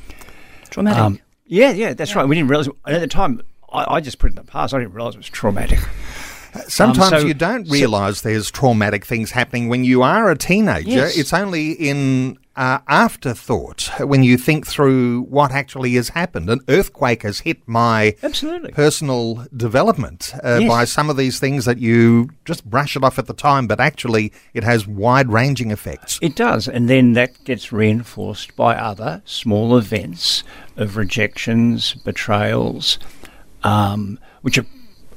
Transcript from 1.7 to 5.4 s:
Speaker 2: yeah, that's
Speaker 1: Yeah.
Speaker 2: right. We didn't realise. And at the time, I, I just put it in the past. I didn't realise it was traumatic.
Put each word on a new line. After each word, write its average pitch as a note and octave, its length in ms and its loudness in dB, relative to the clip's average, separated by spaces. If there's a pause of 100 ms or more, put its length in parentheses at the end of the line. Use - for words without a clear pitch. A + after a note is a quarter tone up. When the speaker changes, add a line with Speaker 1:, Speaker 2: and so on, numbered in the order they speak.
Speaker 2:
yeah, F#3+ 220 -2
that's D3 180 -6
Speaker 1:
Yeah. - 60 -4
Speaker 2:
right. C#3+ 100 2
We C#3 80 4
didn't C#3+ 140 2
realise. D3 180 0 (180)
And C#3 100 -2
at F3 60 -2
the D#3+ 60 -4
time, - 340 2 (300)
I, - 240 -2
I D#3+ 60 0
just C#3 180 -14
put - 80 6
it G2+ 100 4
in F#2+ 80 -12
the - 60 -20
past. C#3+ 220 -4
I C#3 60 -2
didn't G#2+ 140 -6
realise A2+ 220 -8
it - 40 -20
was - 100 -18
traumatic. - 500 2 (880)